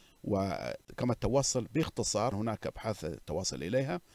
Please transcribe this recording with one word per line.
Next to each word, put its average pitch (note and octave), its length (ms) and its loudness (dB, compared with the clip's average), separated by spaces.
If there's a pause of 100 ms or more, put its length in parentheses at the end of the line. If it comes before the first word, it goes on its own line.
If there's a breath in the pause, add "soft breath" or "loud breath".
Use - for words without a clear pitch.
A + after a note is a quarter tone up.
(240 soft breath)
وكما G2 880 0
توصل B2+ 600 2
باختصار، A2+ 600 2
هناك G#2+ 320 -2
أبحاث - 400 -4 (200)
توصل D2+ 360 -2
إليها، C3 380 0 (140 loud breath)